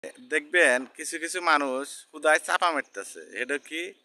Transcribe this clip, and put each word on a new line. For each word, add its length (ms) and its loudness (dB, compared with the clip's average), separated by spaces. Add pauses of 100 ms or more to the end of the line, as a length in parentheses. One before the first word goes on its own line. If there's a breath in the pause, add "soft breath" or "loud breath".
দেখবেন 800 2 (100)
কিছু 240 -10
কিছু 220 -6
মানুষ 720 0
হুদায় 260 4
চাপা 320 0
মারতেছে। 600 -8
এটা 240 -6
কি? 360 -10 (120)